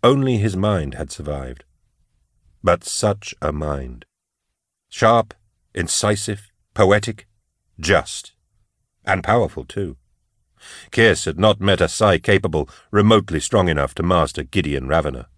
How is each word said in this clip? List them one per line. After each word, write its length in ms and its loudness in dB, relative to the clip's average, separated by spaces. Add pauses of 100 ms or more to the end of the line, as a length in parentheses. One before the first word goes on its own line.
Only 340 2
his 200 0
mind 380 -2
had 160 -10
survived. 520 -10 (960)
But 220 0
such 580 -4
a 120 -4
mind. 520 -8 (840)
Sharp, 440 2 (400)
incisive, 800 -4 (220)
poetic, 540 0 (520)
just, 540 -2 (720)
and 180 -2
powerful, 400 0
too. 340 -10 (920)
Kiss 340 4
had 140 -6
not 220 2
met 200 2
a 60 2
psi 320 2
capable, 500 0 (220)
remotely 480 4
strong 300 0
enough 260 -2
to 80 -4
master 400 0
Gideon 440 -4
Ravener. 400 -2 (100)